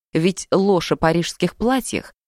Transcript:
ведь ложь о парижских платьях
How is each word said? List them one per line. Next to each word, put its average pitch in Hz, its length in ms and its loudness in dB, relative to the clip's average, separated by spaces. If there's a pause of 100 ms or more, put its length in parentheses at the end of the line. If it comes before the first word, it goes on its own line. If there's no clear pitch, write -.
(120)
ведь 170 400 0
ложь 190 400 2
о 147 40 -2
парижских 170 600 0
платьях 240 560 -4 (160)